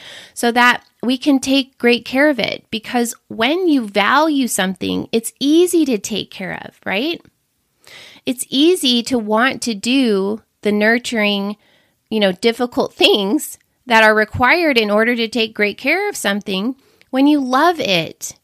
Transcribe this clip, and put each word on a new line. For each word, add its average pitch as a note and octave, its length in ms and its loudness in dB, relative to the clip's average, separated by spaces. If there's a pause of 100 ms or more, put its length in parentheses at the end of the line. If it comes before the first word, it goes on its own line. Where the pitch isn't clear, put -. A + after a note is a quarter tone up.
(340)
so A#3+ 180 -2
that A#3+ 320 2 (200)
we B3+ 140 0
can C4+ 220 2
take C4+ 380 -2
great A#3+ 260 0
care C#4 240 0
of C4+ 120 0
it. - 320 -4
Because A#3 420 -4 (140)
when C#4+ 420 0
you C4 180 2
value B3+ 600 2
something, F#3 640 -4
it's A3+ 280 -4
easy D#4+ 460 4
to B3 140 0
take - 320 -10
care E3+ 340 -12
of, - 180 -20
right? A3 380 -4 (1040)
It's C4 240 -6
easy C#4 540 2
to B3+ 160 -2
want A3 420 -2
to A#3 140 -4
do A3 640 0 (220)
the G#3 100 0
nurturing, G#3 840 0 (540)
you A3 100 -2
know, G3 120 2
difficult A#3 600 -2
things A3 640 0 (260)
that A3+ 180 4
are G#3+ 120 6
required C4 640 2
in G#3+ 140 0
order A3 240 2
to A#3 120 -2
take A3 260 -4
great G#3 240 -2
care F#4 320 -2
of - 80 -10
something G3+ 580 -4 (360)
when C4+ 160 4
you D4 120 4
love C#4 400 2
it, - 640 -2